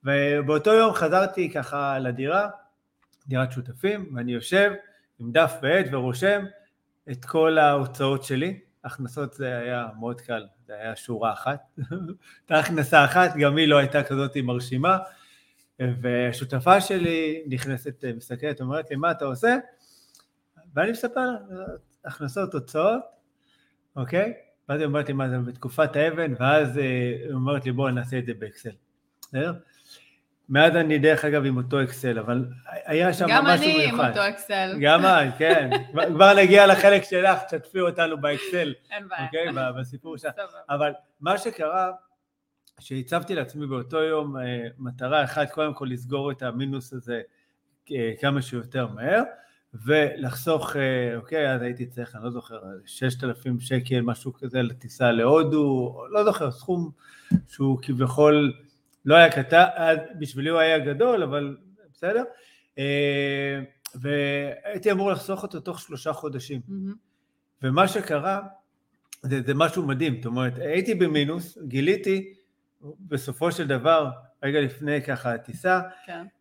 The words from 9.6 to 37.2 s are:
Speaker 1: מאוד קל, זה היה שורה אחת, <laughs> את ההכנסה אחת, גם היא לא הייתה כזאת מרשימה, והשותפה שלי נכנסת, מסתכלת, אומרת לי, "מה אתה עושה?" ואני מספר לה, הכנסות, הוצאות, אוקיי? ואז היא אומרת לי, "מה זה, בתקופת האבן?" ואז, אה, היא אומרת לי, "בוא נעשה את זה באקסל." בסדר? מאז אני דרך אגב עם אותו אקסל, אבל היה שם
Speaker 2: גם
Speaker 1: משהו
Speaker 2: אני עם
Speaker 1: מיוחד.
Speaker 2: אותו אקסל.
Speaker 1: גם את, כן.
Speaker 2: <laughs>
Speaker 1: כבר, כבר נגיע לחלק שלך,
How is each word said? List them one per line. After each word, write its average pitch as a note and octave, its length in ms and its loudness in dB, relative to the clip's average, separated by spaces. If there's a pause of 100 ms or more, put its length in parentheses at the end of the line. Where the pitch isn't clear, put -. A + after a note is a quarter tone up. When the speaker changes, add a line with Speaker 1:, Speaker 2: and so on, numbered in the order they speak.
Speaker 1:
מאוד A#2+ 220 -8
קל, A2 240 -8 (220)
זה G#2+ 60 -16
היה G#2+ 220 -10
שורה A2+ 380 -4
אחת, C#3+ 260 -6 (440)
<laughs> - 420 -16
את - 60 -6
ההכנסה D#3 540 4
אחת, E3+ 300 2
גם D3 220 2
היא D#3+ 100 4
לא D3 100 6
הייתה C#3 260 2
כזאת C#3 340 -4
מרשימה, B2+ 600 0 (840)
והשותפה B2+ 1000 2
שלי E3 680 -2
נכנסת, C3 560 -8 (140)
מסתכלת, C3 440 -8
אומרת C#3+ 280 -6
לי, C#3+ 60 -8
"מה E3 160 0
אתה D#3 140 -4
עושה?" A3 320 0 (1160)
ואני F#3 160 0
מספר A#3+ 340 -4 (240)
לה, F#3 160 -14 (400)
הכנסות, D3+ 480 -8
הוצאות, E3 480 -2 (960)
אוקיי? F3+ 380 -2 (360)
ואז D3 100 -2
היא D#3 80 -2
אומרת C#3+ 200 -2
לי, C#3+ 60 -4
"מה C3 160 -2
זה, B2+ 80 -2
בתקופת B2 580 -2
האבן?" D#3 440 0
ואז, C#3 380 2
אה, C#3 60 0 (400)
היא D3 100 -8
אומרת C3 320 -2
לי, C3 60 -2
"בוא C3 180 0
נעשה B2 300 -4
את A#2 60 -6
זה A#2 80 -6
באקסל." G#2+ 380 -12 (500)
בסדר? D3+ 320 -4 (960)
מאז D#3+ 260 6
אני D#3 240 4
דרך D3+ 260 4
אגב D3 200 2
עם C3 120 0
אותו C3 260 0
אקסל, B2 360 -4
אבל A#2+ 260 -2 (400)
היה E3 280 2
שם F3+ 160 0
Speaker 2:
גם C4 140 6
Speaker 1:
משהו C#4+ 220 4
Speaker 2:
אני D#4 200 4
עם A#3+ 100 -2
Speaker 1:
מיוחד. A#3+ 140 2
Speaker 2:
אותו G#3 180 0
אקסל. G3 540 -4
Speaker 1:
גם E3 240 6
את, D3+ 320 6
כן. D#3 400 4
Speaker 2:
<laughs> - 140 -6
Speaker 1:
כבר, D3+ 180 0
כבר F#3+ 280 10
נגיע G3 300 10
לחלק G3 360 8
שלך, F#3 400 2